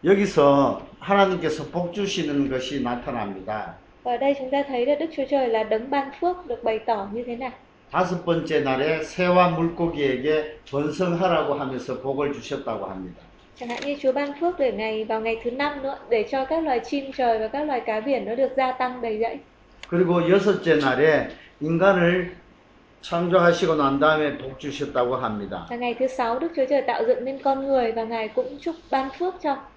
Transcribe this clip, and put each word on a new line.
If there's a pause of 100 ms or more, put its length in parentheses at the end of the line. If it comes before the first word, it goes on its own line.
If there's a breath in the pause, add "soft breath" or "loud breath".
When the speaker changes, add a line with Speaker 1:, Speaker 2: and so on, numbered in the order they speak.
Speaker 1:
여기서 (180)
하나님께서
복
주시는
것이
나타납니다. (280)
Speaker 2:
Và
ở
đây
chúng
ta
thấy
là
Đức
Chúa
Trời
là
đấng
ban
phước
được
bày
tỏ
như
thế
nào. (400)
Speaker 1:
다섯
번째
날에
새와
물고기에게 (120)
번성하라고
하면서
복을
주셨다고
합니다. (300)
Speaker 2:
Chẳng
hạn
như
Chúa
ban
phước
để
ngày,
vào
ngày
thứ
năm
nữa, (120)
để
cho
các
loài
chim
trời
và
các
loài
cá
biển
nó
được
gia
tăng
đầy
dẫy. (520)
Speaker 1:
그리고 (100)
여섯째
날에 (320 loud breath)
인간을 (680)
창조하시고
난
다음에
복
주셨다고
합니다.
Speaker 2:
Và
ngày
thứ
sáu,
Đức
Chúa
Trời
tạo
dựng
nên
con
người
và
Ngài
cũng
chúc (160)
ban (100)
phước (100)
cho. (200)